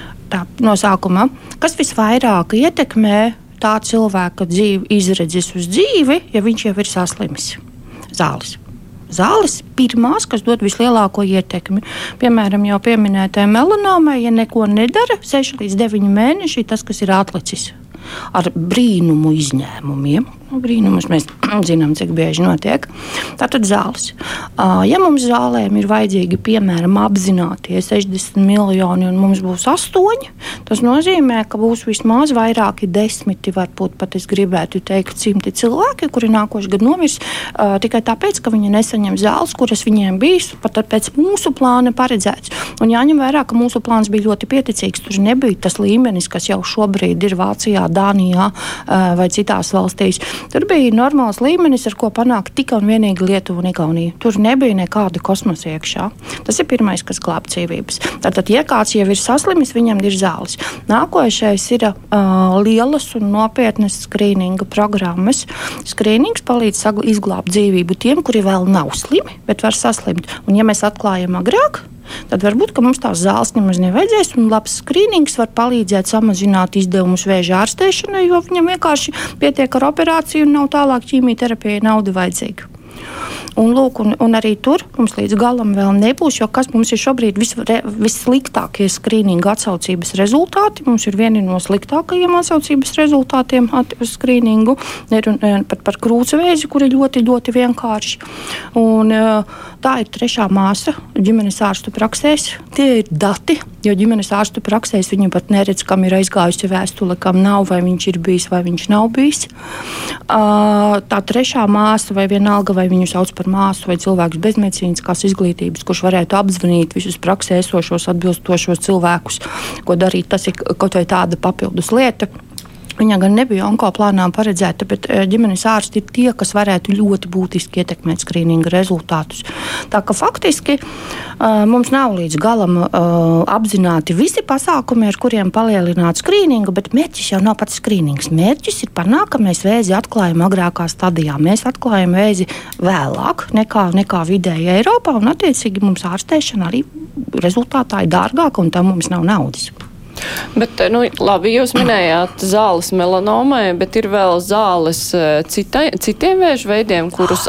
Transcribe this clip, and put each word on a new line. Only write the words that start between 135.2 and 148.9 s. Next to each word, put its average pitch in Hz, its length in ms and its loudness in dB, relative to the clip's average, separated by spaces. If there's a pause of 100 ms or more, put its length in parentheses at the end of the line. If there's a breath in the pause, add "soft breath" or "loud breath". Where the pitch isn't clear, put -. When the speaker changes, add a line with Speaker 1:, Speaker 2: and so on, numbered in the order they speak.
Speaker 1:
palielināt 175 680 2
skrīningu, 277 520 2
bet 196 180 -4
mērķis - 420 -2
jau 190 100 2
nav 214 140 2
pats - 240 -6
skrīnings. 156 500 0
Mērķis 190 520 0
ir 226 80 -8
panākt, 247 400 0
ka 262 80 -2
mēs 190 260 0
vēzi 196 360 2
atklājam 175 480 0
agrākā 175 400 0
stadijā. 160 500 -2
Mēs 180 260 2
atklājam 202 480 0
vēzi 190 340 2 (320 loud breath)
vēlāk 175 760 -2
nekā, 214 400 2
nekā 190 340 0
vidēji 175 420 0 (160)
Eiropā, 392 320 2
un 226 180 2
attiecīgi 240 480 0
mums 190 200 2
ārstēšana 190 680 -2
arī 254 140 -2 (480)
rezultātā 208 720 -2
ir 170 60 2
dārgāka, 247 500 0
un 165 120 2
tam 180 160 2
mums 180 220 0